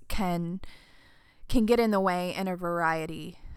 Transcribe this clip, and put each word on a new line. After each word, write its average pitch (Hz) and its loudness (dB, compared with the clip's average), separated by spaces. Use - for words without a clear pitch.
can, 175 -2
can 220 6
get 240 4
in 220 4
the 202 4
way 180 0
in 190 -4
a 180 -4
variety 160 -4